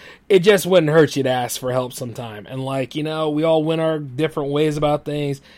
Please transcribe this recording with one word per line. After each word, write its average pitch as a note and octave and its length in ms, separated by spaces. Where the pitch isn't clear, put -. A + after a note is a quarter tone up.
it F#3+ 100
just F#3+ 260
wouldn't E3+ 280
hurt D#3 240
you C3+ 80
to C3 40
ask B2 300
for B2+ 140
help B2+ 200
sometime. A2+ 540
And, C3 180
like, C3+ 300
you D3+ 80
know, D#3 280
we D3+ 120
all D#3+ 220
went D#3+ 160
our D#3+ 180
different C#3+ 540
ways D3+ 240
about D3 280
things, D3 360